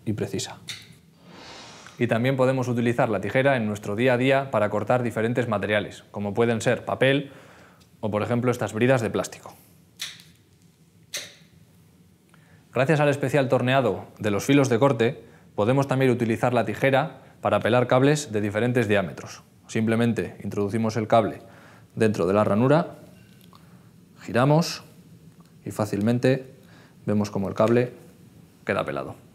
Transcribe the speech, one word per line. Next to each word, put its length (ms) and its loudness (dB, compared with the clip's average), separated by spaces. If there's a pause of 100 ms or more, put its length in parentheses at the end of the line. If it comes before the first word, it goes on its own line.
y 100 -2
precisa. 420 -6 (1400)
Y 100 0
también 280 0
podemos 300 2
utilizar 420 0
la 120 -2
tijera 360 2
en 100 -2
nuestro 280 -6
día 200 2
a 20 2
día 340 2
para 200 0
cortar 340 0
diferentes 420 -2
materiales, 640 -2
como 240 -6
pueden 280 0
ser 220 0
papel 460 0 (680)
o, 100 -4
por 120 -2
ejemplo, 280 0
estas 220 -4
bridas 300 2
de 80 -4
plástico. 440 -8 (3250)
Gracias 260 2
al 120 4
especial 380 0
torneado 580 0 (120)
de 120 -2
los 140 -2
filos 260 4
de 80 2
corte, 460 2 (300)
podemos 320 0
también 260 2
utilizar 420 0
la 100 2
tijera 540 -2 (240)
para 180 2
pelar 260 2
cables 460 2
de 80 -2
diferentes 480 0
diámetros. 540 -2 (240)
Simplemente 760 -2
introducimos 540 -4
el 120 -4
cable 340 2 (520)
dentro 320 2
de 60 2
la 120 4
ranura, 520 2 (1300)
giramos 600 2 (840)
y 60 -8
fácilmente 840 -2 (500)
vemos 260 -2
cómo 180 -4
el 60 -8
cable 400 2 (680)
queda 200 -2
pelado. 320 -8 (180)